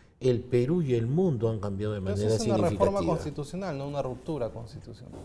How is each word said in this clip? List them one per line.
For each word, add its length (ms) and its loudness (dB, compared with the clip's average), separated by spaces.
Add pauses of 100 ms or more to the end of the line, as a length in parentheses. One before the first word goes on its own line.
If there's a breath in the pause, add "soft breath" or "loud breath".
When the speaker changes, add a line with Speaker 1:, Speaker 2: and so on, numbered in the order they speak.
(200 loud breath)
Speaker 1:
el 220 4
Perú 400 2
y 120 2
el 140 2
mundo 420 2
han 80 -2
cambiado 360 -2
de 60 -4
Speaker 2:
Pero 120 -2
Speaker 1:
manera 220 2
Speaker 2:
eso 20 6
es 100 -2
una 100 4
reforma 120 4
Speaker 1:
significativa. 460 2
Speaker 2:
constitucional, 640 -6
no 100 -6
una 140 -2
ruptura 480 -4
constitucional. 760 -14